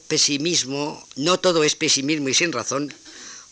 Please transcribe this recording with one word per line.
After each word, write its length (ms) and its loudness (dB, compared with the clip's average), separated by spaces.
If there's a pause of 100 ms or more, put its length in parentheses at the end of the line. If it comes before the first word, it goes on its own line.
pesimismo, 1080 -2
no 240 2
todo 240 4
es 100 2
pesimismo 540 0
y 60 0
sin 180 0
razón, 420 -4 (580)